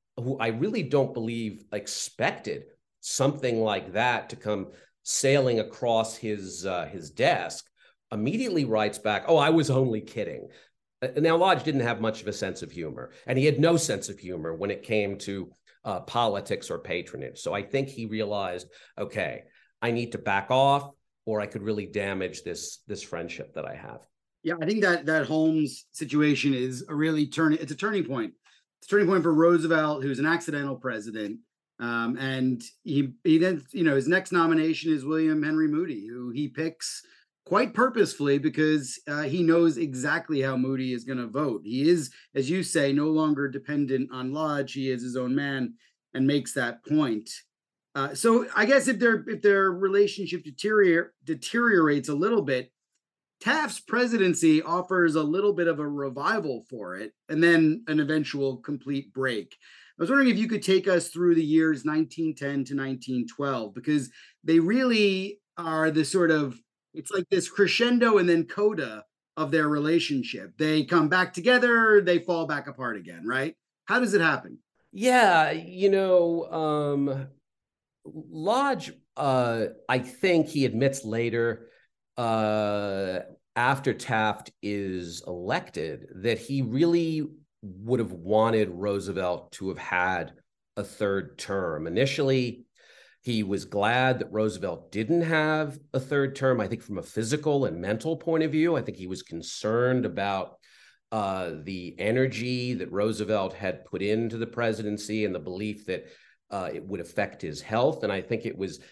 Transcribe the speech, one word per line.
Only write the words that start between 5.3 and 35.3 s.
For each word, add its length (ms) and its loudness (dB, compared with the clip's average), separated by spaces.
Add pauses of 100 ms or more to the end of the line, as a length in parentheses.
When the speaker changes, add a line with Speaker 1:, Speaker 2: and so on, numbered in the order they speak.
Speaker 1:
across 560 -2
his, 500 -8
uh, 180 -4
his 260 -12
desk, 560 -2 (460)
immediately 540 -2
writes 320 0
back, 300 -2
"Oh, 80 8
I 140 6
was 200 4
only 320 2
kidding." 460 -8 (520)
Uh, 160 -4
now, 200 4
Lodge 280 4
didn't 160 0
have 220 -2
much 180 -2
of 80 -10
a 40 -4
sense 300 -6
of 80 -10
humor, 420 -12 (140)
and 120 -2
he 80 4
had 120 2
no 200 6
sense 320 -4
of 80 -16
humor 360 -8
when 160 -4
it 120 -8
came 360 -2
to, 320 -10 (340)
uh, 160 -6
politics 680 -2
or 80 -6
patronage. 600 -10
So 160 -6
I 80 -4
think 260 -4
he 160 -12
realized, 640 -6 (300)
"Okay, 460 -6 (360)
I 100 0
need 220 -4
to 60 -6
back 320 -2
off, 400 2 (340)
or 160 -2
I 60 -4
could 160 -10
really 240 -4
damage 560 -4
this, 440 -10
this 160 -10
friendship 520 -10
that 100 -8
I 120 -10
have." 240 -16 (420)
Speaker 2:
Yeah, 180 -2
I 60 -4
think 160 0
that, 240 2
that 200 2
Holmes 680 0
situation 600 2
is 340 -4
a 80 -10
really 320 0
turn-, 280 2
it's 180 -4
a 40 -10
turning 280 -2
point. 300 -4 (440)
It's 80 -20
a 40 -18
turning 180 6
point 140 4
for 100 4
Roosevelt, 720 4
who's 160 -2
an 80 0
accidental 500 -2
president. 640 -8 (380)
Um, 400 -2
and 440 -2 (200)
he, 300 0 (120)
he 140 6
then, 240 2 (100)
you 120 0
know, 100 4
his 120 2
next 260 0
nomination 600 2
is 100 -2
William 400 0